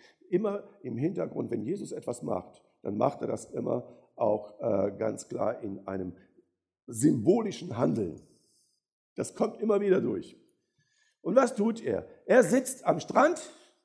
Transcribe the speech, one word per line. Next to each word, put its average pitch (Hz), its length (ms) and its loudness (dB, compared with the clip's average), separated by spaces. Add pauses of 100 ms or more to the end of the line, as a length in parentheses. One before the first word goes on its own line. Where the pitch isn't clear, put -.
(280)
Immer 202 360 -2 (180)
im 117 140 -8
Hintergrund, 131 560 -4
wenn 104 100 -2
Jesus 175 300 -6
etwas - 320 -8
macht, - 400 -6 (180)
dann 101 140 -6
macht 123 240 0
er - 80 -4
das 113 240 -6
immer 120 440 -4 (200)
auch, 107 440 -2
äh, 101 380 0
ganz 107 300 -4
klar 110 340 -4
in 98 240 -10
einem 95 300 -6 (720)
symbolischen 127 880 2
Handeln. 104 420 0 (920)
Das - 220 -8
kommt - 240 -2
immer 208 200 2
wieder 196 200 4
durch. 110 360 -4 (880)
Und 196 140 -2
was 254 180 4
tut 214 280 0
er? 104 240 -2 (200)
Er 240 160 8
sitzt 233 420 0
am 170 140 2
Strand 285 420 4 (440)